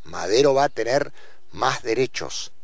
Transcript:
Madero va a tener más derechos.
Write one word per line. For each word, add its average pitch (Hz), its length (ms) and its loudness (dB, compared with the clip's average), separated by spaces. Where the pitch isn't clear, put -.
Madero 101 500 4
va 139 120 4
a 147 40 2
tener 120 420 0
más 131 300 0
derechos. - 680 -2